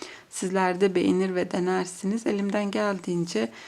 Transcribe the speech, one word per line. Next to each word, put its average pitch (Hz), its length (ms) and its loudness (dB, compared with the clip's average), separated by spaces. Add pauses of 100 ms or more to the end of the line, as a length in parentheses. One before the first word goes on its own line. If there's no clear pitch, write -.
(300)
sizler 185 500 0
de 196 140 4
beğenir 185 400 4
ve 180 160 0
denersiniz. 185 760 -2
Elimden 202 440 0
geldiğince 196 840 -2 (160)